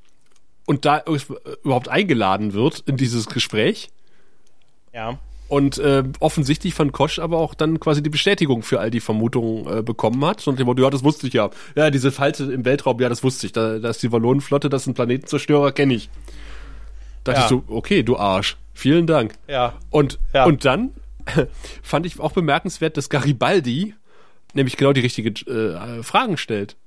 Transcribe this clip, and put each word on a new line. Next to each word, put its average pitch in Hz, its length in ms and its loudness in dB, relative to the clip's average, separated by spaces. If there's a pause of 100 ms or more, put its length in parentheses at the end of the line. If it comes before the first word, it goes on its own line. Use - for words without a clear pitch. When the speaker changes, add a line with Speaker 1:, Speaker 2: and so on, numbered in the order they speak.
(640)
Speaker 1:
und 147 200 0
da 147 180 2 (600)
überhaupt 123 260 0
eingeladen 107 640 2
wird 123 320 0
in 143 100 -2
dieses 120 320 0
Gespräch. 127 600 -2 (1040)
Speaker 2:
Ja. 117 260 -8 (300)
Speaker 1:
Und, 139 280 2
äh, 139 260 4 (160)
offensichtlich 156 540 0
von 143 200 0
Kosch - 260 0
aber 165 180 -2
auch 160 160 -2
dann 156 260 0
quasi 151 220 2
die 151 80 0
Bestätigung 151 540 2
für 123 160 0
all 107 100 -2
die 117 120 -2
Vermutungen, 110 800 0
äh, - 40 0
bekommen 117 420 0
hat. - 220 -2
Und 131 100 0
dem 131 80 0
Motto, 123 160 4
"Ja, 135 80 6
das 131 140 -2
wusste 147 240 2
ich 120 60 -6
ja. 104 160 2 (260)
Ja, 151 160 4
diese 135 200 2
Falte 143 340 0
im 127 200 -4
Weltraum, 127 360 2
ja, 123 80 2
das 120 140 -6
wusste 131 220 0
ich. 90 60 -8
Da, 110 260 -2
da 117 120 -4
ist - 120 -6
die 117 100 -2
Wallonenflotte, 139 580 2
das 135 140 -2
ist - 40 -8
ein 127 80 -2
Planetenzerstörer, 139 800 2
kenn 143 180 2
ich." 110 180 -4 (1120)
Dachte 127 180 0
Speaker 2:
Ja. - 40 4
Speaker 1:
ich 110 40 4
so, 127 180 2
"Okay, 117 360 0
du 117 140 2
Arsch. 101 400 0 (160)
Vielen 160 320 2
Dank." 147 280 2 (140)
Speaker 2:
Ja. 123 260 0 (180)
Speaker 1:
Und, 147 260 2 (160)
Speaker 2:
Ja. 139 120 6
Speaker 1:
und 143 200 4
dann 170 260 2 (340)
<laughs> 139 220 0 (360)
fand 160 240 -2
ich - 120 -12
auch 151 120 -2
bemerkenswert, 160 640 -2
dass 135 120 -4
Garibaldi 143 840 0 (600)
nämlich 135 240 0
genau 139 160 6
die 131 80 2
richtige, 117 280 0 (220)
äh, 110 520 -4
Fragen 208 340 0
stellt. 104 500 -6